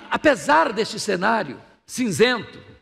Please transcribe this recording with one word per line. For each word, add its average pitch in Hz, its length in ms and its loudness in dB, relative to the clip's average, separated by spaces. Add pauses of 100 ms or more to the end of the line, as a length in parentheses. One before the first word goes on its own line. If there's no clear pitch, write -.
apesar 277 600 2
deste 214 260 -4
cenário 190 640 -2 (240)
cinzento 226 960 -2